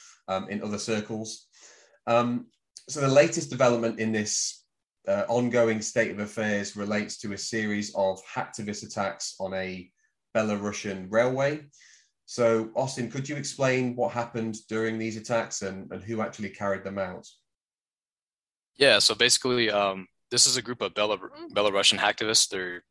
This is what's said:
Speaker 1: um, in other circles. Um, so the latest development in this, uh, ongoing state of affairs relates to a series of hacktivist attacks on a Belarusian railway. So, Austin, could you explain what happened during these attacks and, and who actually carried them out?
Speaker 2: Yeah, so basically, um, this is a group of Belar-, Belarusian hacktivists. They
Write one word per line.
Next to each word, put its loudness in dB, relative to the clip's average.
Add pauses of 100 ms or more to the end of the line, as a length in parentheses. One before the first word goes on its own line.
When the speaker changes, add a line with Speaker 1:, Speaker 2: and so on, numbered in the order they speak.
(300)
Speaker 1:
um, -2
in -4
other -4
circles. -6 (600)
Um, 2 (400)
so -4
the 4
latest 4
development 2
in 0
this, -2 (440)
uh, 2
ongoing 4
state 0
of -8
affairs -2
relates -2
to -8
a -10
series -2
of 2
hacktivist -8
attacks -6
on -6
a -6 (420)
Belarusian -2
railway. 2 (600)
So, 2
Austin, -2
could -6
you -6
explain 0
what 0
happened -4 (140)
during -2
these -4
attacks -2
and, -8
and -10
who -4
actually -6
carried -4
them -8
out? -6 (1500)
Speaker 2:
Yeah, 8
so 6
basically, 4
um, 2 (220)
this 4
is 2
a 0
group -6
of -2
Belar-, -2 (220)
Belarusian 4
hacktivists. 2
They -6 (100)